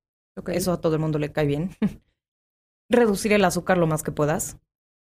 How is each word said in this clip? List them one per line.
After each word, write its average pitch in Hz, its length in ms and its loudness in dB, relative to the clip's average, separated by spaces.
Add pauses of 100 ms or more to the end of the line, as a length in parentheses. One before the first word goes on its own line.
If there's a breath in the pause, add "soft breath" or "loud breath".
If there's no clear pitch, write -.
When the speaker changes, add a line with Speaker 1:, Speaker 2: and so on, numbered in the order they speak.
(380)
Speaker 1:
Ok. 185 120 -10
Speaker 2:
Eso 180 220 -2
a 170 100 -2
todo 160 140 2
el 156 60 0
mundo 156 180 -2
le 147 120 -4
cae 151 160 0
bien. 147 240 -2 (100)
<laughs> - 200 -2 (880)
Reducir 214 440 2
el 208 120 4
azúcar 180 320 0
lo 170 100 4
más 156 160 -2
que - 80 -6
puedas. 151 460 -2 (580)